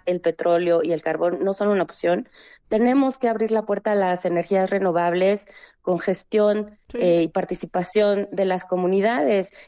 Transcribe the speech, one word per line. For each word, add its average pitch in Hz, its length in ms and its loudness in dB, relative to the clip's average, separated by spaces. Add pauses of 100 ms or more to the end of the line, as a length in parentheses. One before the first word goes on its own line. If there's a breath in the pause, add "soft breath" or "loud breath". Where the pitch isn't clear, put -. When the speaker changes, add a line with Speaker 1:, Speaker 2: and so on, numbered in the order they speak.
Speaker 1:
el 180 140 -2
petróleo 170 600 2
y 170 100 -2
el 156 100 -4
carbón 165 420 -2
no 196 80 0
son 202 160 -2
una 196 140 2
opción. 175 460 -2 (400 loud breath)
Tenemos 247 500 2
que 240 100 0
abrir 220 220 -2
la 220 160 0
puerta 208 260 -2
a - 40 2
las 180 280 0
energías 185 460 0
renovables 185 760 0 (360 loud breath)
con 185 160 -2
gestión, 208 800 0 (140)
Speaker 2:
Sí. 240 80 -8
Speaker 1:
eh, 170 220 4
y 160 60 0
participación 196 1040 -2
de 190 140 -2
las 185 220 -2
comunidades. 196 840 0 (180 loud breath)